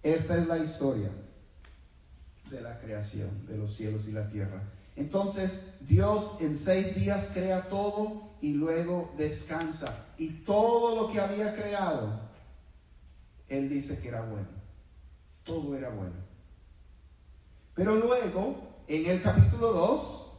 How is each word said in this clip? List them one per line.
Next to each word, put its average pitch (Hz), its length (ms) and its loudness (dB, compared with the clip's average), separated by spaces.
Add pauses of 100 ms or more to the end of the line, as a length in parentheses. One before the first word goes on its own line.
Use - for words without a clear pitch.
Esta 165 360 2
es 165 100 2
la 165 120 2
historia 131 500 0 (1400)
de 131 120 -12
la 117 180 -12
creación 104 680 -6
de 107 120 -8
los 104 180 -4
cielos 107 320 -4
y 107 60 -8
la 107 160 -4
tierra. 98 340 -4 (320)
Entonces, 190 880 -2
Dios 202 600 4
en 151 140 0
seis 190 400 2
días 196 380 0
crea 185 360 0
todo 208 600 -2 (100)
y 147 140 0
luego 165 640 0
descansa. 156 920 -4 (100)
Y 160 120 -4
todo 226 680 4
lo 220 160 0
que 208 80 0
había 208 360 0
creado, 175 680 -2 (1300)
Él 139 180 -2
dice 139 320 -4
que - 80 -8
era 117 140 -6
bueno. 107 260 -6 (960)
Todo 147 320 -4
era 131 140 -6
bueno. 92 260 -8 (1600)
Pero 214 220 4
luego, 226 920 0
en 160 200 0
el 180 140 2
capítulo 233 520 6
dos 196 520 2 (140)